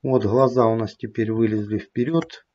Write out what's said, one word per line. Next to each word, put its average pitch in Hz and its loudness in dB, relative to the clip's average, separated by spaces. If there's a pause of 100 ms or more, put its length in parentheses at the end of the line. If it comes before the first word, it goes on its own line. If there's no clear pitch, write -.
Вот 131 0
глаза 120 4
у 113 2
нас 110 -6
теперь 110 -6
вылезли 107 -2
вперёд. 160 -4